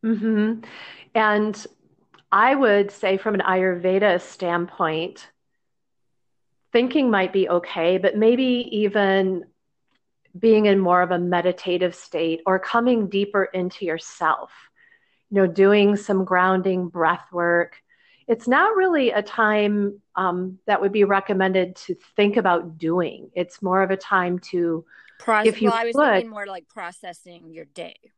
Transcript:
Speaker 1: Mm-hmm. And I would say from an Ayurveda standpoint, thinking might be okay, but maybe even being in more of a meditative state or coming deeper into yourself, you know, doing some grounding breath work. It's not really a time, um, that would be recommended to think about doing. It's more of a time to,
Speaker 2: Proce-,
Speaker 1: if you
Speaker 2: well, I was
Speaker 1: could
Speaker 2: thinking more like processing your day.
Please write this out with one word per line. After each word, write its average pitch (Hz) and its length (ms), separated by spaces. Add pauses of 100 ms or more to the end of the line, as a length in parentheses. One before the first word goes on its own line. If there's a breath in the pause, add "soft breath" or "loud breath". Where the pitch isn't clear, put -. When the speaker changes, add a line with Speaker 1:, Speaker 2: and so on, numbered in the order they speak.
Speaker 1:
Mm-hmm. 220 560 (540 loud breath)
And 214 500 (640)
I 226 220
would 202 380
say 190 260
from 214 160
an 190 80
Ayurveda 185 800
standpoint, 175 1040 (1400)
thinking 254 380
might 190 240
be 190 160
okay, 175 480
but 185 180
maybe 240 560
even 196 760 (920)
being 214 300
in 196 120
more 180 220
of 180 100
a 175 80
meditative 175 760
state 165 500
or 190 140
coming 233 480
deeper 196 380
into 185 400
yourself, 165 680 (760 soft breath)
you 202 80
know, 196 100
doing 202 480
some 196 300
grounding 185 640
breath 170 420
work. 170 440 (520 soft breath)
It's 233 200
not 349 280
really 339 360
a 208 100
time, 208 800 (140)
um, 185 500
that 202 160
would 196 100
be 208 120
recommended 190 720
to - 200 (200)
think 208 220
about 175 420
doing. 165 560
It's 180 260
more 190 220
of 190 80
a 190 60
time 180 420 (120)
to, 170 320 (380 soft breath)
Speaker 2:
Proce-, 214 240
Speaker 1:
if 220 160
you 214 80
Speaker 2:
well, 226 80
I 233 80
was 233 100
Speaker 1:
could 277 180
Speaker 2:
thinking 202 180
more 202 160
like 190 200
processing 175 840
your 160 140
day. 165 300 (220)